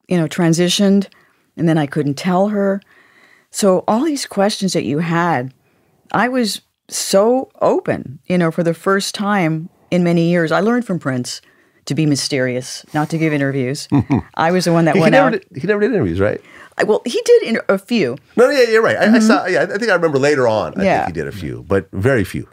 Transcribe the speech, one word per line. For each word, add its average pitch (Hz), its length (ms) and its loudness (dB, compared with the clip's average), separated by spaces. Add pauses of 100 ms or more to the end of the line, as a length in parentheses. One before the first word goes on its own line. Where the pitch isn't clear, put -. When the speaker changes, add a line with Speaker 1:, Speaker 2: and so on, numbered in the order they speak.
Speaker 1:
you 180 100 0
know, 160 100 0
transitioned, 180 800 2 (500)
and 170 100 0
then 160 100 2
I 151 100 0
couldn't 143 280 -4
tell 185 340 0
her. 196 320 -2 (680)
So 185 360 2
all 220 160 0
these 294 220 -2
questions 196 480 -2
that 170 120 -2
you 143 140 -2
had, 165 540 -2 (580)
I 208 160 0
was 247 340 -2 (260)
so 233 640 0 (120)
open, 147 680 -2
you 180 100 0
know, 170 140 2
for 175 120 -4
the 165 100 0
first 196 420 -2
time 180 540 -2 (200)
in 180 140 0
many 170 260 2
years. 165 220 0
I 165 80 2
learned 233 260 0
from 175 140 -4
Prince 127 420 -6 (440)
to 147 100 -4
be 156 100 0
mysterious, 127 880 -2
not 156 180 -2
to 165 60 -4
give 156 160 0
interviews. 139 540 -4 (240)
Speaker 2:
<laughs> - 240 -2
Speaker 1:
I 165 160 2
was 180 140 0
the 170 80 2
one 170 120 4
that 151 100 2
Speaker 2:
He 196 60 4
Speaker 1:
went 160 120 4
Speaker 2:
never - 140 4
Speaker 1:
out. - 60 0
Speaker 2:
did, - 120 -6 (160)
he 170 60 -4
never 208 140 0
did 226 120 0
interviews, 98 260 -2
right? 98 220 -2 (360)
Speaker 1:
I, - 60 0
well, 208 220 0
he 269 180 -4
did 466 200 4
inter-, 233 260 -4
a 196 80 2
few. 156 400 -2 (180)
Speaker 2:
No, 247 140 4
yeah, 262 200 2
you're 220 140 4
right. 127 140 2
I, - 60 0
I 196 40 4
Speaker 1:
Mm-hmm. 220 200 4
Speaker 2:
saw, 190 180 2
yeah, 165 180 0
I 196 140 -4
think 226 120 -4
I 185 60 4
remember 165 240 0
later 135 280 2
on, 101 320 -2
I - 40 -2
Speaker 1:
Yeah. 147 220 0
Speaker 2:
think 80 100 -8
he 82 60 -4
did 71 60 -6
a 71 40 -8
few, 67 360 -10
but 95 240 -2
very 107 320 0
few. - 300 -8